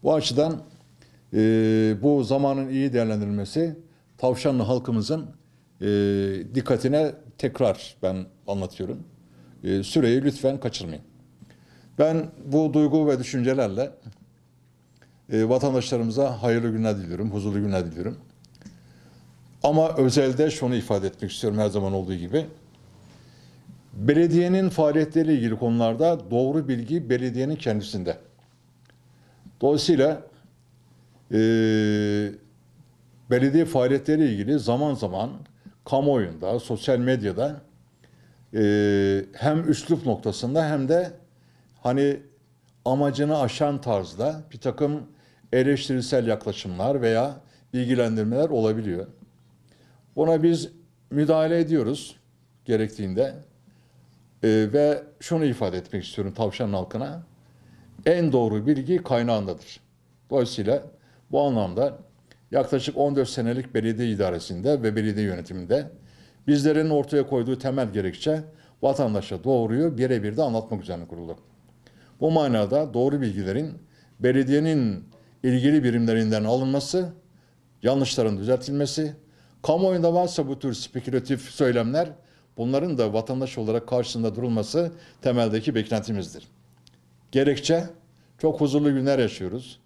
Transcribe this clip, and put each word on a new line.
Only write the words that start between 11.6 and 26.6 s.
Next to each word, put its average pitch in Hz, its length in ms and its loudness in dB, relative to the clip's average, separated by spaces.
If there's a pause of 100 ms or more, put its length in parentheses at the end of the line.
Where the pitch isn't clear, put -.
Ben 160 260 2 (200)
bu 147 280 2
duygu 151 340 4
ve 135 120 2
düşüncelerle, 127 720 -2 (1400)
e, 110 180 2
vatandaşlarımıza 127 920 0
hayırlı 117 260 2
günler 110 280 0
diliyorum, 95 340 -6
huzurlu 101 280 -2
günler 95 260 0
diliyorum. 85 320 -8 (1500)
Ama 156 340 4
özelde 135 540 4
şunu 123 240 -2
ifade 101 320 0
etmek 92 240 -6
istiyorum 107 280 -2
her 107 100 2
zaman 98 240 -2
olduğu 95 200 -4
gibi. 92 320 -2 (1500)
Belediyenin 170 760 4
faaliyetleriyle 156 640 2
ilgili 113 260 0
konularda 117 720 0
doğru 131 360 0